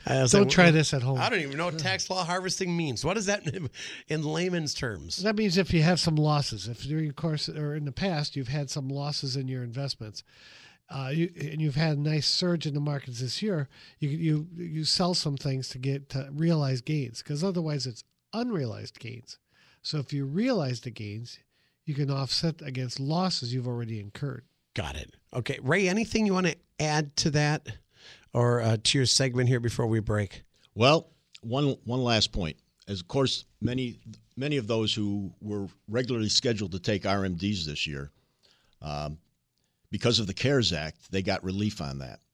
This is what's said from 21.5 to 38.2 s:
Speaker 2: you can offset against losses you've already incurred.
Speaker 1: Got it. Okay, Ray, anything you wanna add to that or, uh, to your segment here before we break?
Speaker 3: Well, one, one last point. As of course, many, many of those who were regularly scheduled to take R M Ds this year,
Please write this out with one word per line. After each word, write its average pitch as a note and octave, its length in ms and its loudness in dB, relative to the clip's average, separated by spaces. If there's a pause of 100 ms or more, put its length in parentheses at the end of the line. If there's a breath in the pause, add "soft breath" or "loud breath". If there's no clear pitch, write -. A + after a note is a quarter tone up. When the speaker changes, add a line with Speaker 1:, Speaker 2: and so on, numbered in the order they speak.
Speaker 2:
you D3+ 80 -4
can C#3 160 0
offset C#3 520 0
against C3 380 -6
losses D#3 540 0
you've B2 120 -2
already A#2 320 -4
incurred. A#2+ 460 -8 (300)
Speaker 1:
Got C#2+ 220 -4
it. - 180 -12 (180)
Okay, B2+ 300 -4
Ray, F3+ 260 2
anything G#3+ 380 2
you G3 60 4
wanna F#3 220 2 (260)
add D3+ 360 0
to - 140 2
that D3 360 2 (680 loud breath)
or, A#2+ 280 4
uh, A2+ 220 4
to - 160 4
your C3 80 4
segment B2 420 4
here B2 120 4
before A#2+ 260 0
we A2 140 2
break? G#2 420 -2 (320 soft breath)
Speaker 3:
Well, C3+ 360 6 (320)
one, C3 420 0
one B2 180 0
last A#2 300 4
point. E2+ 240 -2 (320)
As G2 120 -4
of - 80 -16
course, C3+ 360 0 (160)
many, A#2+ 400 -2 (360)
many D3 200 -2
of A#2+ 100 -2
those A2 280 0
who G2+ 460 -2
were G#2 260 -6 (220)
regularly A2+ 400 0
scheduled G#2 440 -2
to F#2+ 60 -6
take G2+ 280 -2
R G2 180 2
M F2+ 120 -2
Ds F#2+ 300 -2
this D2 200 -4
year, C#2+ 240 -8 (720 soft breath)